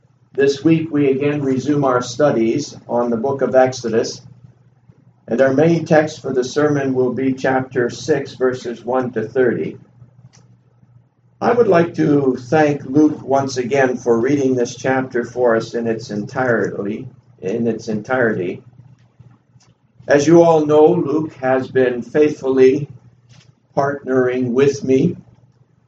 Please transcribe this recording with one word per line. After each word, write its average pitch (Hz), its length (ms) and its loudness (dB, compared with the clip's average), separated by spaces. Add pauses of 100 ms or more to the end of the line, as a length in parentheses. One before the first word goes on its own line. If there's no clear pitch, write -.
(340)
This 139 300 0
week 160 280 2
we 143 200 2
again 143 300 -2
resume 135 420 -2
our 123 180 2
studies 123 720 -2 (120)
on 120 220 -2
the 117 80 -2
book 135 240 -4
of 120 140 -2
Exodus, 123 680 0 (1040)
and 120 140 -2
our 135 120 4
main 156 320 2
text 156 360 0
for 131 100 -8
the 127 120 -2
sermon 139 500 -2
will 127 180 0
be 131 220 -2
chapter 131 560 -2
six, - 460 -4
verses 123 500 -4
one 123 260 -2
to - 160 -6
thirty. 123 500 -2 (1600)
I 240 100 2
would 233 160 4
like 170 280 2
to 143 420 2
thank 147 480 0
Luke 147 360 2
once 135 360 -2
again 127 400 0
for 117 220 0
reading 131 360 0
this 120 200 -4
chapter 127 500 -4
for 120 300 0
us 110 180 -4
in 117 140 -4
its 110 240 -6
entirety, 104 960 -4 (320)
in 117 280 -4
its 110 220 -6
entirety. 107 760 -4 (1400)
As 143 180 4
you 170 180 8
all 160 220 4
know, 151 200 6
Luke 156 480 0
has 131 360 -2
been 123 320 0
faithfully 139 880 2 (880)
partnering 127 760 -2
with 139 320 0
me 131 320 0 (720)